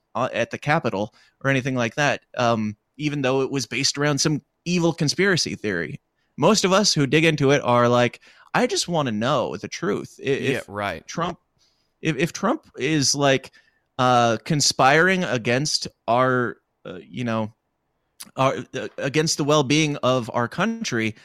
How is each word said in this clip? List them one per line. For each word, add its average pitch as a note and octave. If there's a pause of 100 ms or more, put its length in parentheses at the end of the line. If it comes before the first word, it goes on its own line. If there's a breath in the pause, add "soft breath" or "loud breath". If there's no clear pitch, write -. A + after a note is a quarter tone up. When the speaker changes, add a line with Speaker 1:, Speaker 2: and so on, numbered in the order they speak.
(160)
Speaker 1:
uh, A#2+
at A2+
the A2+
Capitol B2+ (300 soft breath)
or C3+
anything C3
like A#2
that, C#3 (160)
um, A2+ (180)
even D3
though C3+
it C3
was C3
based C3
around C#3+
some D3+ (220)
evil E3+
conspiracy D3+
theory. F2 (380)
Most G3+
of F#3
us G3
who C#3+
dig D3+
into D3
it D3
are A#2+
like, A#2+ (340 soft breath)
"I A3
just F4
wanna D3
know G#2+
the G#2
truth." -
I-, -
Speaker 2:
Yeah, B2+
Speaker 1:
if -
Speaker 2:
right. G2+
Speaker 1:
Trump, - (600)
if, D3+
if E3
Trump B3
is, C#3
like, C#3 (460 soft breath)
uh, A#2+
conspiring D#3+
against B2 (220)
our, B2 (260)
uh, F2+
you -
know, A2 (800)
our, C3 (160)
uh, G#2+
against D3+
the D#3
well-being D3
of B2
our A#2+
country, F3